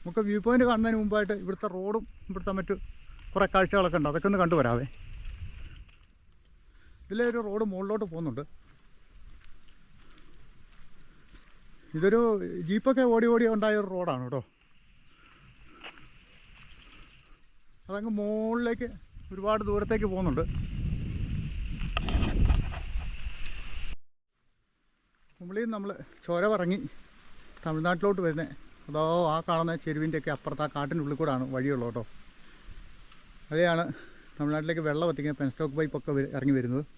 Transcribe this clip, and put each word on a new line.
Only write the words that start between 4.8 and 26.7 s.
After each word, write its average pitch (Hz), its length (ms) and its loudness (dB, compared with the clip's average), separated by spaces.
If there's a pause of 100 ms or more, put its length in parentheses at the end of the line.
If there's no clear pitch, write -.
ഇതിലെ 220 240 0
ഒരു 233 160 -2
റോഡ് 208 260 0
മുകളിലോട്ട് 202 380 -2
പോകുന്നുണ്ട്. 156 320 -4 (3500)
ഇതൊരു 196 240 4 (480)
ജീപ്പൊക്കെ 254 360 4 (100)
ഓടി 226 180 6
ഓടി 233 220 6
ഉണ്ടായ 214 260 2
ഒരു 196 140 -2
റോഡാണ് 170 320 0
കേട്ടോ. 127 140 -2 (3500)
അതങ്ങ് 208 320 -4
മുകളിലേക്ക് 226 680 0 (440)
ഒരുപാട് 208 360 0
ദൂരത്തേക്ക് 208 440 2
പോകുന്നുണ്ട്. 175 320 2 (4000)
കുമളിയിൽ 196 280 -4
നിന്ന് 226 100 -4
നമ്മൾ 202 140 -6 (360)
ചുരമിറങ്ങി 185 520 4 (840)